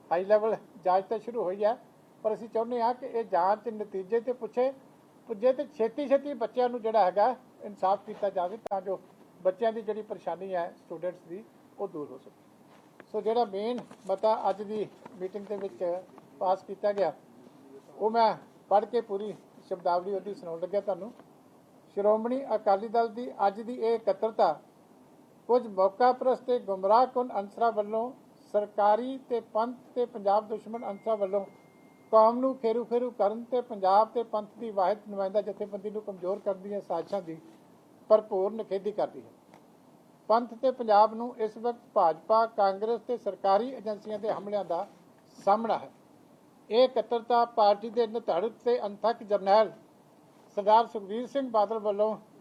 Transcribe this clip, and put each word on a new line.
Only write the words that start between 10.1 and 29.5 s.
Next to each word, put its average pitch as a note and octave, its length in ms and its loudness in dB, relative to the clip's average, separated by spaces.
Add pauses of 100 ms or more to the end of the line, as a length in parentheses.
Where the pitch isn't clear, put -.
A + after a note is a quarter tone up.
ਹੈ F3+ 240 -4
ਸਟੂਡੈਂਟਸ F3 520 -10
ਦੀ G3 140 -12 (360)
ਉਹ G3+ 80 -4
ਦੂਰ D3+ 240 -12
ਹੋ C3 60 -16
ਸਕੇ। - 920 -20
ਸੋ G#3+ 100 -4
ਜਿਹੜਾ A3+ 240 0
ਮੇਨ G#3+ 340 -4 (280)
ਮਤਾ G#3+ 320 2 (100)
ਅੱਜ F#3+ 140 -2
ਦੀ G#3 240 -6 (280)
ਮੀਟਿੰਗ F#3+ 300 -10
ਦੇ G3+ 120 -6
ਵਿੱਚ F#3 260 -8 (560)
ਪਾਸ F#3+ 240 0
ਕੀਤਾ G#3 300 -2
ਗਿਆ F#3 200 0 (840)
ਉਹ G#3 120 0
ਮੈਂ A3 240 4 (360)
ਪੜ੍ਹ G#3+ 160 4
ਕੇ A#3 180 -2
ਪੂਰੀ G#3 300 -6 (300)
ਸ਼ਬਦਾਵਲੀ F3+ 500 -2
ਉਹਦੀ F#3 200 -6
ਸੁਣਾਉਣ E3 260 -12
ਲੱਗਿਆ F#3 220 -4
ਤੁਹਾਨੂੰ। G3 300 -6 (840)
ਸ਼੍ਰੋਮਣੀ A3 460 6 (120)
ਅਕਾਲੀ G#3 340 4
ਦਲ A#3 200 4
ਦੀ B3 220 -8 (160)
ਅੱਜ G3+ 140 0
ਦੀ A3+ 120 -8
ਇਹ A#3 220 2
ਇਕੱਤਰਤਾ G#3+ 640 2 (880)
ਕੁਝ A#3 180 4
ਮੌਕਾਪ੍ਰਸਤ B3 760 2
ਤੇ B3 160 0
ਗੁੰਮਰਾਹਕੁਨ A3 680 2 (100)
ਅਨਸਰਾਂ G#3 320 0
ਵੱਲੋਂ, G#3+ 400 -4 (420)
ਸਰਕਾਰੀ G#3 640 0 (120)
ਤੇ A#3 100 -2 (140)